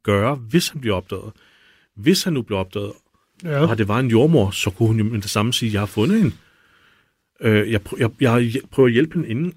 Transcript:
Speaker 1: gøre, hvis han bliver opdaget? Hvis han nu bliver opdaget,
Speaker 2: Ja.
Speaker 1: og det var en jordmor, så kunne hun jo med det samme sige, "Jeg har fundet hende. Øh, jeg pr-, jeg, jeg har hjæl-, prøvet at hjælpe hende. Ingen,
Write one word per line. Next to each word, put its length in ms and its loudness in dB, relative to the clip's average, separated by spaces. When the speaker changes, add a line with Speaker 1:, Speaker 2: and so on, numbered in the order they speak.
Speaker 1:
gøre, 320 0
hvis 340 -2
han 120 -12
bliver 140 -2
opdaget? 360 -10
Hvis 280 2
han 100 -2
nu 80 -2
bliver 180 -4
opdaget, 320 -6
Speaker 2:
Ja. 240 -4
Speaker 1:
og 100 0
det 100 0
var 120 0
en 80 0
jordmor, 440 4
så 180 -4
kunne 180 0
hun 100 2
jo 60 0
med 180 -4
det 80 -10
samme 240 -2
sige, 200 -2
"Jeg 80 0
har 40 -2
fundet 360 0
hende. 140 2
Øh, 300 2
jeg 180 -2
pr-, 100 -8
jeg, 100 0
jeg 100 4
har 80 4
hjæl-, 320 -2
prøvet 180 4
at 40 2
hjælpe 260 2
hende. 100 -4
Ingen, 280 -4